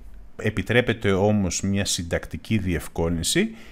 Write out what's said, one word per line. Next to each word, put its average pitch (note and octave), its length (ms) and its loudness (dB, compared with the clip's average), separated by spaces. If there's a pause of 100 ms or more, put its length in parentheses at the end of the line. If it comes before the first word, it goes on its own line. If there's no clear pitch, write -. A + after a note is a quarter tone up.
(380)
επιτρέπεται A2+ 760 2
όμως G2 500 2
μια G2 240 0
συντακτική F2 720 -2
διευκόλυνση, E2+ 960 0 (160)